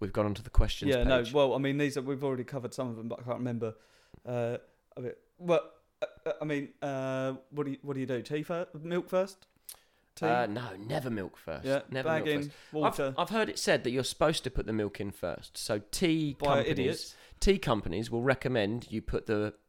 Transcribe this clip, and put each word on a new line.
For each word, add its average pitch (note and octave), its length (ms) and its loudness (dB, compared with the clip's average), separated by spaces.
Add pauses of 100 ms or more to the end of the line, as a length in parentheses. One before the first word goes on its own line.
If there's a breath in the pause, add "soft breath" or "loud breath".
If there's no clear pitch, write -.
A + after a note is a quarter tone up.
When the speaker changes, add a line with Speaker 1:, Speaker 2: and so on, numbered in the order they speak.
Speaker 1:
we've G2 120 -4
gone G#2+ 140 2
onto G2+ 160 -4
the - 80 -16
questions B2+ 440 6
Speaker 2:
Yeah, B2 100 4
no, B2+ 180 6
Speaker 1:
page. A#2 120 -6
Speaker 2:
well, C3+ 200 6
I C3 40 2
mean, C#3 180 0
these C#3+ 220 0
are, C3 40 -2
we've C3+ 220 -2
already B2+ 200 -2
covered B2 280 -8
some B2+ 160 -4
of A2+ 80 -8
them, A2+ 120 -8
but A#2 120 -8
I - 40 -16
can't A#2+ 140 -4
remember. A#2 360 -2 (520 soft breath)
Uh, A#2+ 300 0 (400)
a C#3 40 -10
bit, B2 180 -8 (200)
well, F3 220 2 (400)
uh, D3+ 60 -4 (200)
uh, D#3 140 0
I D3+ 40 -6
mean, C#3+ 240 -2 (140)
uh, C3 520 -4 (160)
what D3 160 -4
do C#3 60 -4
you, C3+ 100 -8
what C#3+ 120 -6
do C3 60 -4
you B2+ 60 -4
do? B2+ 160 -2
Tea D3+ 200 -4
fir-, F3 240 -4 (160)
milk F3 260 -4
first? F#3 380 0 (680 loud breath)
Tea? - 120 -2
Speaker 1:
Uh, A#2+ 200 2
no, G#2+ 160 -4 (160)
never B2 300 -4
milk G2+ 300 -6
first. D2+ 260 -8
Speaker 2:
Yeah, C3+ 160 0 (100)
Speaker 1:
Never C3 200 -2
Speaker 2:
bag D#3 160 0
Speaker 1:
milk D3+ 100 2
Speaker 2:
in, C#3+ 60 -2
Speaker 1:
first. C#3+ 100 -10 (200)
Speaker 2:
water. D3 440 0
Speaker 1:
I've, E3+ 60 2
I've F3 80 -4
heard G#3+ 180 0
it - 100 -6
said D3+ 260 4
that B2 80 0
you're B2+ 120 2
supposed D#3 400 2
to B2+ 60 -4
put - 160 -2
the A2+ 80 -2
milk G#2 260 -2
in G2+ 100 -6
first. - 460 -6
So G#2+ 240 -2 (100)
tea D#3+ 480 2
Speaker 2:
By C#3 180 4
Speaker 1:
companies, C#3 140 2
Speaker 2:
idiots. D3 440 -2 (260 loud breath)
Speaker 1:
tea G3 180 8
companies G#2+ 520 0
will A#2 120 -2
recommend A#2+ 680 2
you G#2+ 100 -4
put - 260 -2
the G#2 280 0 (140)